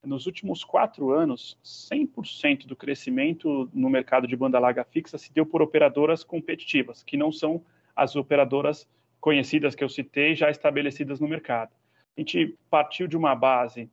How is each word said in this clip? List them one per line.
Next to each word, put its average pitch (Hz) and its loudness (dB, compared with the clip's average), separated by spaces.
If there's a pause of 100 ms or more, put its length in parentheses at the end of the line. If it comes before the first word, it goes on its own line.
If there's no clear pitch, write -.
Nos 135 -8
últimos 180 -8
quatro 147 0
anos, 151 -2
cem - -6
por - -8
cento - -2
do 131 -14
crescimento 139 -2
no 131 0
mercado 131 2
de 123 -4
banda 127 0
larga 123 2
fixa - -6
se - -14
deu 156 2
por 156 2
operadoras 151 4
competitivas, - -4
que - -6
não 151 0
são 160 -2 (320)
as 139 0
operadoras 143 0 (320)
conhecidas 147 2
que 143 -4
eu 131 -4
citei, 143 -2
já 151 2
estabelecidas 143 -2
no 151 -2
mercado. 127 -6 (460)
A 151 -10
gente 160 -2 (100)
partiu 160 2
de 160 -4
uma 151 2
base 123 0